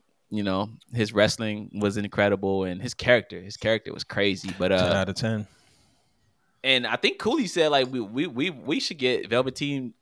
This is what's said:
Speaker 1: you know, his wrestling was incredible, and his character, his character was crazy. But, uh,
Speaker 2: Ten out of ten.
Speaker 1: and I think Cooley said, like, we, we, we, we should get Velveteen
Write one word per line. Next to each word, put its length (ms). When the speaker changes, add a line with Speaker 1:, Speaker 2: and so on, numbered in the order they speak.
Speaker 1:
you 120
know, 280
his 180
wrestling 640
was 240
incredible, 680
and 160
his 140
character, 480
his 160
character 340
was 120
crazy. 540
But, 140
uh, 60
Speaker 2:
Ten 80
out 140
of 40
ten. 320
Speaker 1:
and 220
I 100
think 220
Cooley 300
said, 200
like, 240
we, 80
we, 260
we, 220
we 320
should 180
get 300
Velveteen 720